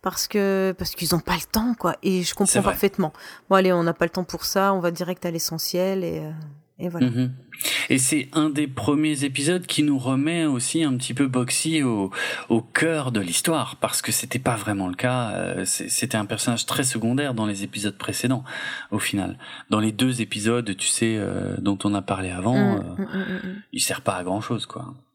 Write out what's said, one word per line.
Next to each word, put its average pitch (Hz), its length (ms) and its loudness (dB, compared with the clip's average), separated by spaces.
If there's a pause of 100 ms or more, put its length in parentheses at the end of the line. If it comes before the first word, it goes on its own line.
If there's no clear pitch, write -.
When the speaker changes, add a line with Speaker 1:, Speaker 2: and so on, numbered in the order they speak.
Speaker 1:
parce - 240 -2
que, 190 520 2
parce - 160 -4
qu'ils 175 200 0
ont 160 60 2
pas - 160 0
le 156 160 -6
temps, 226 220 2
quoi. - 280 0
Et 185 200 2
je 165 120 -2
comprends 202 120 2
Speaker 2:
C'est 220 140 4
vrai. 196 120 2
Speaker 1:
parfaitement. 196 400 2 (360)
Bon, 190 80 6
allez, 185 160 6
on 175 100 4
n'a 170 120 2
pas 170 120 2
le 170 40 -2
temps 180 140 -2
pour - 220 -8
ça, 196 280 4
on 185 60 0
va 170 100 2
direct 175 360 -6
à 175 40 0
l'essentiel 175 720 -2
et, 160 180 -4
euh... 156 100 -6 (480)
Et 180 100 -6
voilà. 165 200 2
Speaker 2:
Mhm. 127 240 0 (580)
Et 135 80 6
c'est 147 340 0
un 156 160 4
des 147 180 0
premiers 143 580 0
épisodes 143 420 0
qui - 160 0
nous 143 160 4
remet 139 480 2
aussi 139 360 0
un 135 140 2
petit 120 160 -4
peu 139 140 2
Boxy 127 560 2
au, 104 280 2 (380)
au 117 140 4
cœur 156 500 0
de 104 80 2
l'histoire, 113 560 0
parce - 240 0
que 120 120 -2
c'était - 260 -2
pas 127 180 2
vraiment 98 320 -2
le 90 60 -4
cas. 123 380 0
Euh, 90 340 -2
c'est, - 240 -4
c'était - 260 0
un 101 80 2
personnage 117 400 0
très - 200 0
secondaire 127 500 0
dans 110 100 -2
les 101 180 -2
épisodes 101 360 -4
précédents, 127 460 -2 (460)
au 104 80 -2
final. 92 380 -2 (320)
Dans 107 120 2
les 107 120 2
deux 127 300 0
épisodes, 110 520 0
tu - 120 -4
sais, 113 320 2
euh, 95 400 -2
dont 98 260 0
on 104 80 4
a 98 80 2
parlé 95 300 -2
avant, 92 260 2
Speaker 1:
Mm, 160 220 4
Speaker 2:
euh, 90 240 -6
Speaker 1:
mm, - 0 -
mm, 190 160 -4
mm, 185 320 -6
mm. 202 120 -12 (100)
Speaker 2:
il - 100 -6
sert - 180 -2
pas 101 140 -2
à 90 100 -6
grand 95 160 -2
chose, 107 240 -4
quoi. - 300 -12 (200)